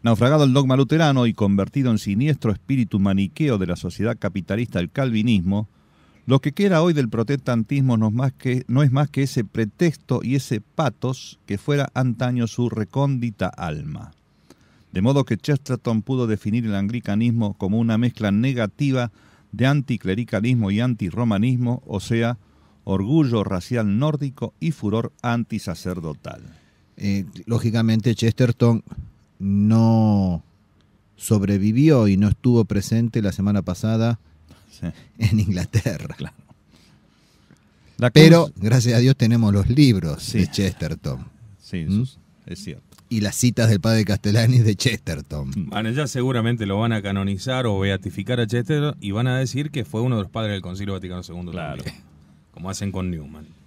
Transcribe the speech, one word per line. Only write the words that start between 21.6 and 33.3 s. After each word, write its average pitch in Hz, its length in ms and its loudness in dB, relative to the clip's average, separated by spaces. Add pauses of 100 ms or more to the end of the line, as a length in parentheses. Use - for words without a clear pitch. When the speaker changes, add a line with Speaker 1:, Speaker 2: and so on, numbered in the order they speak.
Speaker 1:
o 104 140 -6
sea, 117 380 -2 (480)
orgullo 113 580 0
racial 101 560 -2
nórdico 143 640 -4
y 165 100 -2
furor 113 400 -4 (100)
antisacerdotal. 90 1200 -6 (540)
Speaker 2:
Eh, 98 300 -4 (200)
lógicamente, 113 680 0
Chesterton 117 680 2 (560)
no 104 1040 4 (760)
sobrevivió 107 880 4
y 98 80 6
no 98 140 4
estuvo 120 360 2
presente 113 560 -2
la 101 120 0